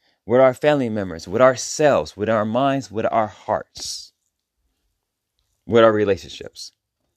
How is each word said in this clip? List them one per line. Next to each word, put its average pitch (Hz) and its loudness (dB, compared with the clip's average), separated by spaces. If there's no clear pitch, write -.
with 123 2
our 131 6
family 143 0
members, 95 -8
with 107 2
ourselves, 127 0
with 101 -4
our 110 0
minds, 135 -4
with 104 -6
our 110 0
hearts, - -10
with 113 6
our 113 8
relationships. - -4